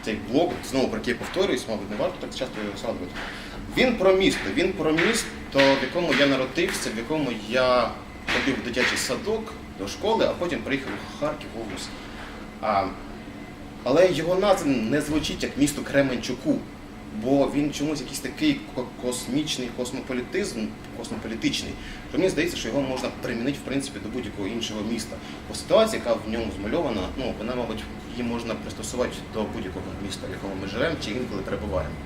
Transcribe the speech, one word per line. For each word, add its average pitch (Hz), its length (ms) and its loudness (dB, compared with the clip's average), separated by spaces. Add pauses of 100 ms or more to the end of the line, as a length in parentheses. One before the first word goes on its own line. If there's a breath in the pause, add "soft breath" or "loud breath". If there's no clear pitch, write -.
Цей 110 120 0 (140)
блок, 160 200 4 (200)
знову 123 160 4
про 110 100 -2
який 117 160 0
я 117 60 -2
повторююсь, 180 500 0
мабуть, 98 220 -4
не 104 40 -4
варто 165 240 0
так - 100 -8
часто 107 360 -6
його 101 120 -6
згадувати. 92 340 -4 (680 loud breath)
Він 240 180 6
про 190 180 8
місто, 190 280 6 (120)
він 185 200 2
про 156 180 2
місто, 190 360 4 (260)
в 139 300 6
якому 160 360 0
я 143 80 8
народився, 135 680 2
в - 20 -2
якому 143 340 0 (180)
я 123 420 4 (420)
ходив 123 280 2
в 110 40 -6
дитячий 120 320 2
садок, 117 560 -2 (260)
до 95 80 -4
школи, 196 420 2
а 117 40 0
потім 175 260 -2
приїхав 135 340 -2
у - 260 -8
Харків, - 360 -2
в 117 60 -6
область. 98 280 -6 (720 loud breath)
А, 98 260 4 (960)
але 165 280 8
його 160 240 2
назва 185 360 6
не 123 300 4
звучить 147 420 0
як 117 140 -4
місто 139 240 2
Кременчуку, 139 800 2 (640)
бо 135 320 4
він 147 180 2
чомусь 147 260 0
якийсь 127 200 -6
такий 139 400 2 (160)
ко-, 127 120 -2 (140)
космічний 123 760 0
космополітизм, 127 840 -2 (380)
космополітичний, - 720 -2 (380 loud breath)
що 127 80 -2
мені 180 120 6
здається, 170 280 0
що 120 100 -4
його 135 140 2
можна 127 280 -2 (120)
примінити, 127 360 -2
в - 40 -10
принципі, 131 420 -2
до 107 60 -6
будь-якого 104 380 -4
іншого 110 340 -4 (100)
міста. - 240 -4 (340 loud breath)
Бо 110 60 -6
ситуація, 220 500 4
яка 113 220 4
в 110 40 -2
ньому 117 140 0 (140)
змальована, 117 420 0 (160)
ну, 120 200 -2
вона, 120 180 -4
мабуть, 110 280 -2 (340)
її 120 120 -2
можна 117 260 -2
пристосувати 110 600 -4 (180)
до 110 100 0
будь-якого 92 420 -6 (200)
міста, 92 220 -6
в 90 40 -6
якому 98 300 -6
ми 98 60 -6
живемо 131 280 0 (100)
чи 110 60 -4
інколи 107 300 -4
перебуваємо. 78 540 -2 (100)